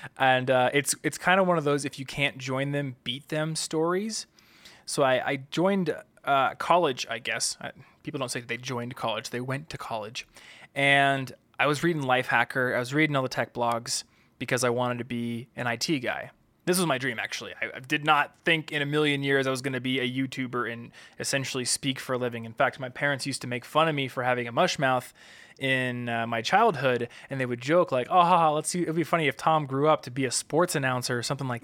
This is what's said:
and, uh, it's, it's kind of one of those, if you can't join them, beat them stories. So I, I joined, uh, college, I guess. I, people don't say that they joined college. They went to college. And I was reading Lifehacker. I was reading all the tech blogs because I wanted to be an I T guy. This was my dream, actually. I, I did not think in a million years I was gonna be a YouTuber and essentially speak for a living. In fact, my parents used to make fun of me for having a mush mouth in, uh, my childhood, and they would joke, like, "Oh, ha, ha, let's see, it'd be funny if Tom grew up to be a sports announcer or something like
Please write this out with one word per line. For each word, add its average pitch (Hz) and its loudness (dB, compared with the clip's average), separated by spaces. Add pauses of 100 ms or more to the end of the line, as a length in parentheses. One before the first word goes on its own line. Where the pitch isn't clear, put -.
(180)
and, 131 4
uh, 127 4
it's, 139 0
it's 151 -4
kind 180 4
of 190 4
one 175 4
of 147 0
those, 143 0
if 139 -8
you 135 -10
can't 139 -2
join 135 -4
them, 143 -4
beat 123 -10
them 156 -4
stories. 180 -2 (600)
So - -2
I, 127 4
I 143 -2 (140)
joined, 180 2 (300)
uh, 135 2
college, 165 2
I 117 -4
guess. 113 -4
I, - -10 (300)
people 147 -8
don't 127 -4
say 131 -6
that 117 -10
they 120 -4
joined 123 -6
college. 113 -4
They 123 -4
went 135 -6
to - -12
college. 110 -8 (480)
And 139 4 (280)
I 127 4
was 147 0
reading 165 0
Lifehacker. 127 2
I 120 0
was 123 -4
reading 151 2
all 131 2
the 131 -2
tech 123 -4
blogs 117 -2 (340)
because 127 -2
I 123 4
wanted 123 0
to 123 -6
be 120 -6
an 127 -4
I 117 -2
T 139 -2
guy. 87 -6 (340)
This 180 2
was 185 0
my 135 0
dream, 123 -4
actually. 98 -8
I, - -6
I 113 -12
did 143 -4
not 147 4 (100)
think 160 0
in 151 -2
a 143 -2
million 143 2
years 139 2
I 131 0
was 127 -2
gonna 131 -4
be 127 -2
a 127 0
YouTuber 127 -4
and 117 -14 (300)
essentially 131 -2
speak 131 -2
for - -4
a 123 0
living. 120 -4
In 113 -12
fact, 131 0
my 127 -8
parents 139 -2
used 135 -6
to 139 -6
make 123 -6
fun 160 2
of 156 0
me 135 -2
for 123 -6
having 123 0
a 117 -10
mush 165 0
mouth 127 0 (460)
in, 127 0
uh, 117 -2
my 117 -2
childhood, 135 4 (220)
and 135 -4
they 127 -2
would 120 -4
joke, 160 2
like, 127 0
"Oh, 180 8
ha, 175 6
ha, 160 6
let's 151 0
see, 175 -2
it'd 160 -2
be 165 2
funny 160 2
if 127 0
Tom 156 2
grew 139 2
up 151 4
to 135 -12
be 131 -2
a 123 0
sports - 2
announcer 131 0
or 117 -2
something 135 -4
like 120 -6